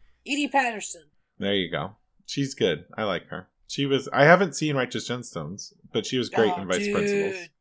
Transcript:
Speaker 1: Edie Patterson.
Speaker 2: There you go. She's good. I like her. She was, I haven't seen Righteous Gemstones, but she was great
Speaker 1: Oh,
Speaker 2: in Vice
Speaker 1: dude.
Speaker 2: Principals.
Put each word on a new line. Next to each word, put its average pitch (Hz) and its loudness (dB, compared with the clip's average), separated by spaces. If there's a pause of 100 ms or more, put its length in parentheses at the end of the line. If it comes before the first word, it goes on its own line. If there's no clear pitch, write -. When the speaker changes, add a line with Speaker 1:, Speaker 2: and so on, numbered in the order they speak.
(260)
Speaker 1:
Edie 285 -2
Patterson. 233 -2 (360)
Speaker 2:
There 98 0
you 90 0
go. 87 -4 (280)
She's 139 -4
good. - 0 (100)
I 110 -2
like 92 -2
her. 85 -12 (200)
She - -4
was, 135 0
I 135 4
haven't 175 6
seen 151 -2
Righteous 123 -4
Gemstones, 101 -10 (180)
but 110 -2
she 131 -2
was 120 0
great 107 4
Speaker 1:
Oh, - -8
Speaker 2:
in 95 -8
Vice 90 2
Speaker 1:
dude. 208 -2
Speaker 2:
Principals. 202 -2 (120)